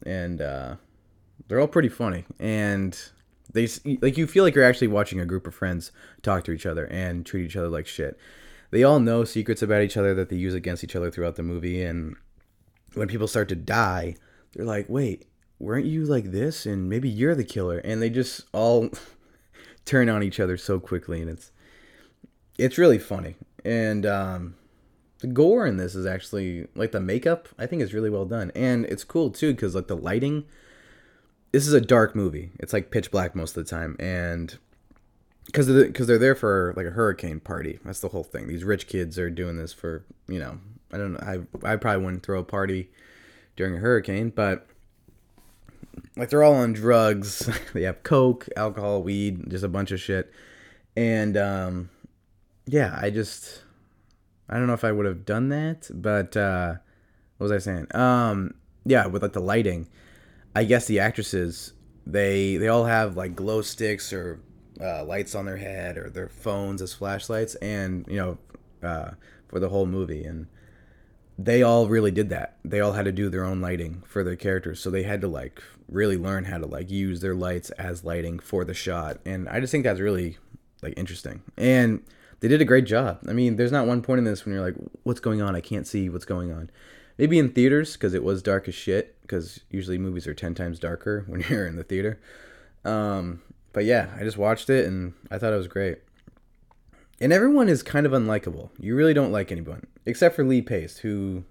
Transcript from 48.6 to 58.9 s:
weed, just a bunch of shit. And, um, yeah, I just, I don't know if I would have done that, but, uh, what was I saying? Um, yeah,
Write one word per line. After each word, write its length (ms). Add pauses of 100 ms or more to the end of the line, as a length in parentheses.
weed, 480
just 140
a 40
bunch 240
of 80
shit. 320 (640)
And, 400
um, 540 (760)
yeah, 340
I 100
just, 520 (840)
I 80
don't 100
know 80
if 100
I 80
would 140
have 180
done 240
that, 440
but, 440
uh, 380 (640)
what 60
was 80
I 60
saying? 360
Um, 600 (300)
yeah, 220